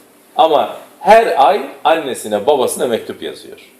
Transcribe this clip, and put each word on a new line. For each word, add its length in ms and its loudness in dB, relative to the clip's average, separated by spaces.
ama 400 0
her 480 4
ay 120 0
annesine, 640 -2
babasına 400 0
mektup 360 -6
yazıyor. 360 -14